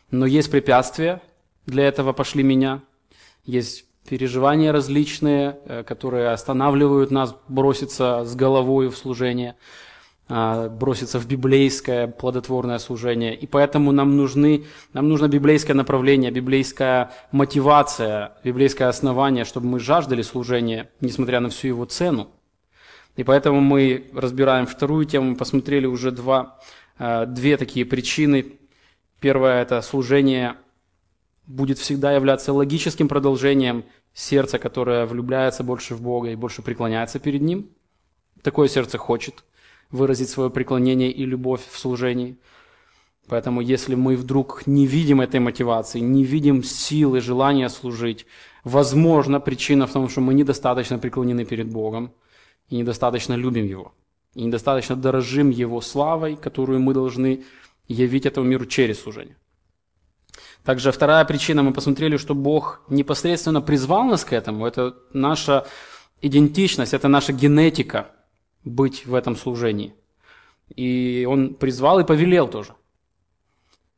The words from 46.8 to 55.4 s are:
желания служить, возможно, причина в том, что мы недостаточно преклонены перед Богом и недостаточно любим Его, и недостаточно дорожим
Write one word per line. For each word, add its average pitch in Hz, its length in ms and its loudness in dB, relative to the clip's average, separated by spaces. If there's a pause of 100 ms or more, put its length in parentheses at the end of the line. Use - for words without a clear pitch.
желания 127 480 0
служить, 117 580 -8 (360)
возможно, 139 800 4
причина 139 460 0
в 127 60 -12
том, 131 160 -2
что 131 120 -4
мы 131 140 2
недостаточно 127 640 0
преклонены 123 460 -4
перед 113 280 -6
Богом 113 400 -6 (560)
и 123 80 -6
недостаточно 120 580 -2
любим 120 320 -2
Его, 95 260 -10 (420)
и 123 100 -8
недостаточно 123 500 -2
дорожим 131 560 2